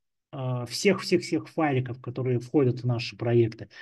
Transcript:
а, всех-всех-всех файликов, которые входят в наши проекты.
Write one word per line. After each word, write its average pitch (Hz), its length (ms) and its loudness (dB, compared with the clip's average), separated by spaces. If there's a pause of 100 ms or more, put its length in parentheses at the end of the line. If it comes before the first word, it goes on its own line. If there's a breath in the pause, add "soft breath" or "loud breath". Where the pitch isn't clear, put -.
(320)
а, 127 340 -4
всех-всех-всех 175 840 0
файликов, 131 520 -2
которые 127 400 -2
входят 127 420 2
в 127 40 -6
наши 117 300 -2
проекты. 117 520 2 (140 loud breath)